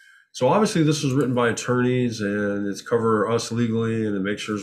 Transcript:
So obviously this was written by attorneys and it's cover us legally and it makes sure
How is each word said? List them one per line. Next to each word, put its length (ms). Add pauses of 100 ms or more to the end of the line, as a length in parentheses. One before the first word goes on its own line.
(320)
So 160
obviously 340
this 220
was 100
written 220
by 140
attorneys 680
and 460
it's 160
cover 480
us 220
legally 560
and 80
it 60
makes 200
sure 220